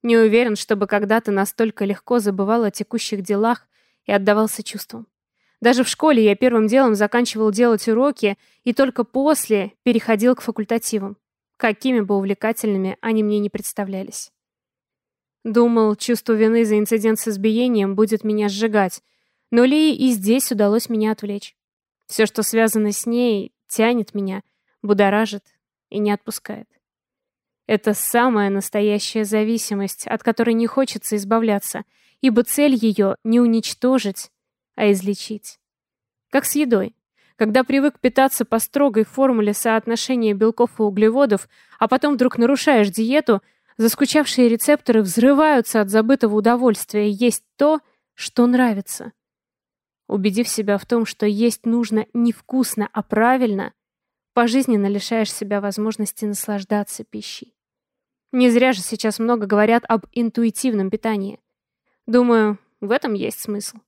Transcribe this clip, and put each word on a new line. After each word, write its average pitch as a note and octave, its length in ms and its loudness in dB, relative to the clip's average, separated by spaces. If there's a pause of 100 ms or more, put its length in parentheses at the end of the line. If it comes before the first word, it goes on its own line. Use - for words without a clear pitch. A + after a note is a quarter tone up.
Не A#3 140 2
уверен, A3+ 380 4
чтобы G3+ 320 -4
когда-то G#3+ 440 0
настолько G3+ 540 -2
легко G3+ 340 -2
забывал G3+ 440 0
о G3+ 80 -2
текущих G#3+ 500 -8
делах G#3+ 460 -2 (380)
и G#3 60 -4
отдавался G#3 500 0
чувствам. - 460 -14 (540)
Даже A#3+ 220 2
в - 40 0
школе C#4 360 2
я G3+ 120 4
первым A#3 320 2
делом B3 260 4
заканчивал G#3+ 580 0
делать A3+ 360 2
уроки A3+ 500 0 (260)
и A#3+ 100 -2
только C4 300 0
после B3+ 720 0 (100)
переходил A3+ 520 2
к - 60 -18
факультативам, G#3 760 -6 (400)
какими A#3 440 0
бы G3+ 160 0
увлекательными G3 840 -2
они A3 220 0
мне G#3 160 0
ни G#3 100 -4
представлялись. G3 840 -10 (1120)
Думал, A3+ 520 2
чувство - 380 -2
вины A3 320 4
за G#3+ 120 0
инцидент A3 420 0
с - 80 -6
избиением G#3+ 680 0
будет G#3+ 280 0
меня G#3+ 260 -2
сжигать, G#3 520 -2 (500)
но A#3 120 4
Лии D4+ 320 4
и B3+ 160 2
здесь A3+ 400 0
удалось G#3+ 380 0
меня A3 220 0
отвлечь. G3+ 440 -10 (520)
Всё, - 180 0
что G#3 180 -4
связано G#3+ 480 0
с - 140 -8
ней, A#3 480 -2 (140)
тянет A3+ 460 0
меня, G3 300 -6 (380)
будоражит G3+ 640 2 (460)
и G#3 100 -8
не G#3 120 0
отпускает. G#3+ 560 -10 (1000)
Это G#3+ 260 0
самая A#3 560 0
настоящая G#3 760 -2
зависимость, G#3+ 840 -4
от - 160 -6
которой A#3 300 0
не A3+ 140 0
хочется - 480 -4
избавляться, G#3 680 -2 (380)
ибо A#3+ 220 2
цель C#4+ 320 2
её G#3 480 0
не A#3 160 2
уничтожить, A3+ 920 0 (440)
а G#3 160 2
излечить. G3+ 680 -6 (680)
Как C#4 160 0
с - 100 -4
едой. A#3 400 0 (420)
Когда A3 260 0
привык C#4 360 0
питаться C4 460 0
по A3+ 140 -2
строгой A#3 440 0
формуле A3+ 500 0
соотношения A3+ 800 -2
белков A3 460 0
и A3 40 2
углеводов, G#3+ 680 2 (300)
а G#3 80 2
потом C#4+ 260 2
вдруг B3 240 0
нарушаешь A#3+ 520 4
диету, A3 520 0 (360)
заскучавшие B3+ 680 2
рецепторы A#3 540 2
взрываются B3+ 800 2
от G3 80 -2
забытого A3 460 2
удовольствия G#3+ 760 0
есть A3 340 0 (140)
то, D4+ 240 2 (320)
что - 340 0
нравится. A#3+ 640 -2 (960)
Убедив G3+ 400 -2
себя G3+ 300 -4
в - 80 -8
том, A#3 200 -2
что - 200 -6
есть G#3+ 400 -2
нужно A3+ 480 -2
не A#3 180 0
вкусно, - 600 -4
а G#3+ 80 -6
правильно – A3+ 720 0 (600)
пожизненно A#3 540 2
лишаешь G3+ 460 -2
себя G3+ 280 -4
возможности G#3 640 -6
наслаждаться G#3 800 -6
пищей. - 520 -16 (760)
Не B3 180 4
зря B3 240 4
же F#3 80 -6
сейчас A3 360 -6
много A3+ 300 -2
говорят G#3+ 400 2
об A3+ 240 0
интуитивном A3+ 800 -2
питании. G#3 500 -4 (640)
Думаю, A3+ 540 2 (220)
в G3+ 100 -4
этом B3 220 -2
есть G3+ 260 -6
смысл. G#3 380 -10 (100)